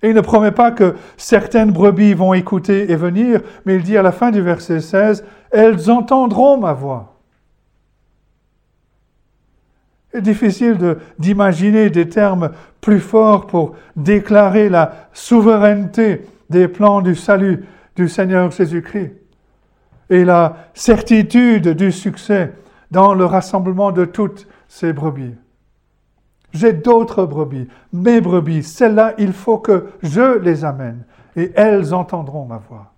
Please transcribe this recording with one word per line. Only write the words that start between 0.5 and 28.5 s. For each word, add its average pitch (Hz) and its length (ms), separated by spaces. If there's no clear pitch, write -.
pas 233 180
que 208 260
certaines 214 540
brebis 196 420
vont 185 180
écouter 190 580
et 170 60
venir, 185 460
mais 190 100
il 185 60
dit 202 160
à 196 40
la 185 100
fin 240 180
du 208 100
verset 170 400
seize, « 202 460
Elles 214 400
entendront 247 680
ma 185 140
voix. » 131 460
Il 240 60
est 220 40
difficile 214 560
de, 170 200
d'imaginer 202 720
des 165 180
termes 185 420
plus 208 200
forts 214 460
pour 170 300
déclarer 202 760
la 170 440
souveraineté 208 1120
des 180 180
plans 202 340
du 180 140
salut 196 500
du 180 140
Seigneur 185 420
Jésus-Christ 170 600
et 180 160
la 170 320
certitude 220 960
du 175 240
succès - 640
dans 196 240
le 185 100
rassemblement 185 680
de 180 120
toutes 190 440
ces - 260
brebis. « 135 440
J'ai 214 200
d'autres 226 540
brebis, 139 420
mes 226 280
brebis, 165 440